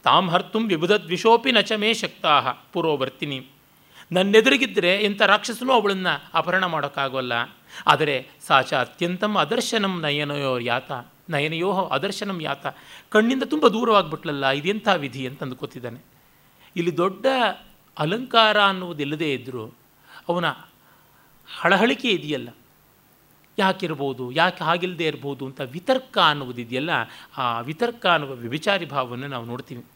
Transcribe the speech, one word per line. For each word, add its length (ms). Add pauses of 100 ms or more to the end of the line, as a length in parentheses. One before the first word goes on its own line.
ತಾಂ 260
ಹರ್ತುಂ 400
ವಿಬುಧದ್ವಿಷೋಪಿ 800
ನ 80
ಚ 120
ಮೇ 220
ಶಕ್ತಾಃ 640 (160)
ಪುರೋವರ್ತಿನಿ, 760 (640)
ನನ್ನೆದುರಿಗಿದ್ದರೆ 920
ಎಂಥ 180
ರಾಕ್ಷಸನೂ 520
ಅವಳನ್ನು 600
ಅಪಹರಣ 320
ಮಾಡೋಕ್ಕಾಗೋಲ್ಲ. 680 (540)
ಆದರೆ 400 (200)
ಸಾ 140
ಚ 120
ಅತ್ಯಂತಂ 640
ಅದರ್ಶನಂ 640
ನಯನಯೋ 560
ಯಾತ, 340 (380)
ನಯನಯೋ 440
ಅದರ್ಶನಂ 680
ಯಾತ, 240 (440)
ಕಣ್ಣಿಂದ 340
ತುಂಬ 240
ದೂರವಾಗ್ಬಿಟ್ಲಲ್ಲ, 840
ಇದೆಂಥ 380
ವಿಧಿ 400
ಅಂತ 160
ಅಂದ್ಕೋತಿದ್ದಾನೆ. 600 (720)
ಇಲ್ಲಿ 220
ದೊಡ್ಡ 280 (720)
ಅಲಂಕಾರ 680
ಅನ್ನುವುದಿಲ್ಲದೇ 680
ಇದ್ದರೂ 320 (640)
ಅವನ 160 (1120)
ಹಳಹಳಿಕೆ 480
ಇದೆಯಲ್ಲ, 420 (1120)
ಯಾಕಿರ್ಬೋದು, 720
ಯಾಕೆ 320
ಹಾಗಿಲ್ಲದೆ 420
ಇರ್ಬೋದು 400
ಅಂತ 160
ವಿತರ್ಕ 560
ಅನ್ನುವುದಿದೆಯಲ್ಲ, 720 (480)
ಆ 220
ವಿತರ್ಕ 460
ಅನ್ನುವ 260
ವ್ಯಭಿಚಾರಿ 540
ಭಾವವನ್ನು 420
ನಾವು 180
ನೋಡ್ತೀವಿ. 400 (100)